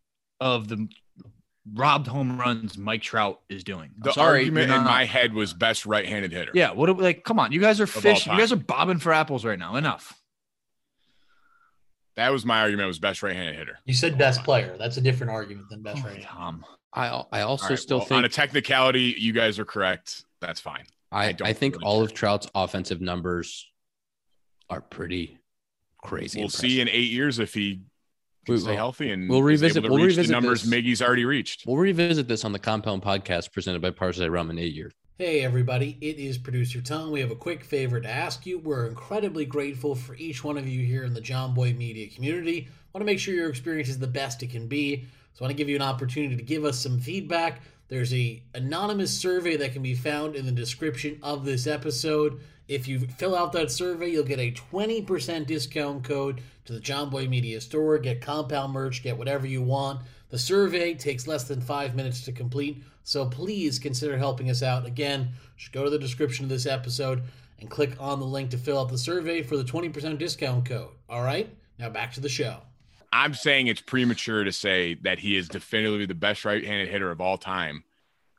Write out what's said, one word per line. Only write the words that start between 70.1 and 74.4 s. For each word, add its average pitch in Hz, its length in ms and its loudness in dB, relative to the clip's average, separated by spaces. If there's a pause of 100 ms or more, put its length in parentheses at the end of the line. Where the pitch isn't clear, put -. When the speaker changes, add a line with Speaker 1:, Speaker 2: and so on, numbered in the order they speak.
Speaker 3:
discount 127 460 -2
code. 110 260 -6 (180)
All 120 140 -4
right, 156 260 -2 (300)
now 120 100 -8
back 110 240 -6
to 131 80 -10
the 139 80 -2
show. 117 280 -4 (540)
Speaker 2:
I'm 139 220 4
saying 135 320 4
it's 113 160 0
premature 117 640 0